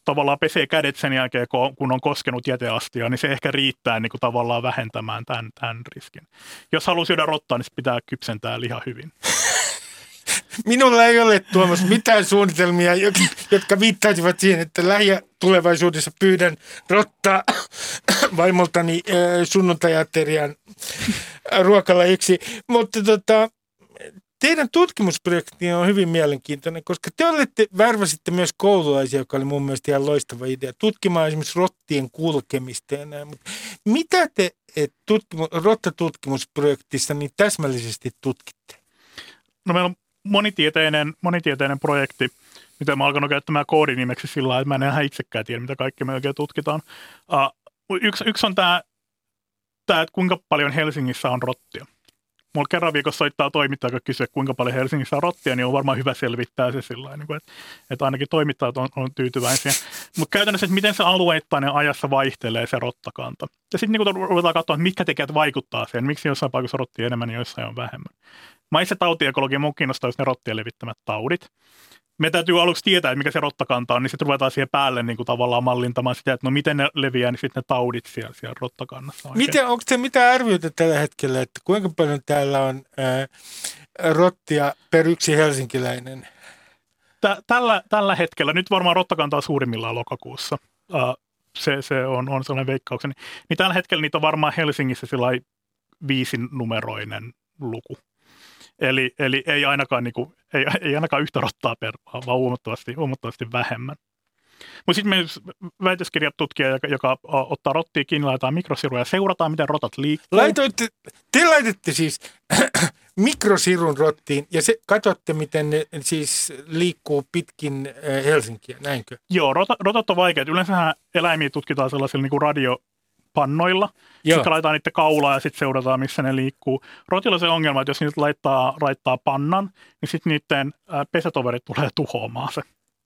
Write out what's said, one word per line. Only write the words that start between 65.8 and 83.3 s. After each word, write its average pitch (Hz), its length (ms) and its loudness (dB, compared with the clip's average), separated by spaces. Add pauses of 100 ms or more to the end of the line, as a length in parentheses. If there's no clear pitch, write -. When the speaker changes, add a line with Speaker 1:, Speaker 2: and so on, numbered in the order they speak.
Speaker 1:
siihen, 123 200 -4
miksi 147 220 -4
jossain 135 240 -2
paikassa 127 260 -4
rottia 120 300 -4
enemmän, 117 200 -4
niin 113 100 -8
jossain 120 300 -8
on 117 80 -12
vähemmän. - 380 -12 (580)
Mä 156 100 4
itse 185 140 0
tautiekologi, 143 640 0
mun 147 180 -2
kiinnostaa 135 320 -2
just 123 120 -6
ne 135 60 0
rottien 127 320 -4
levittämät 113 480 -12
taudit. 113 440 -4 (680)
Me 160 120 0
täytyy 170 320 2
aluksi 175 220 0
tietää, 180 280 2
että 131 60 -2
mikä 143 140 -2
se 160 80 -2
rottakanta 127 540 -2
on, 123 100 0
niin 131 60 -2
sit - 120 -6
ruvetaan 139 300 0
siihen 135 200 -2
päälle 131 320 0
niinku 117 220 -6
tavallaan 123 380 0
mallintamaan 123 520 -2
sitä, - 180 -2
että 127 140 -4
no 127 40 0
miten 147 260 0
ne 143 160 0
leviää, 127 380 0
niin 120 80 -6
sit - 160 -6
ne 131 120 -4
taudit 123 380 -2
siellä, - 280 -12
siellä 120 280 -14
rottakannassa 131 680 -14
oikein. 233 180 0
Speaker 2:
Miten, 262 200 0
onko 240 200 -2
se 254 100 2
mitään 254 380 4
arvioita 196 400 0
tällä 165 240 2
hetkellä, 135 420 -2
että - 220 -8
kuinka 190 340 0
paljon 147 280 0
täällä 139 380 0
on, 135 180 -4 (160)
ää, 131 300 -2 (840)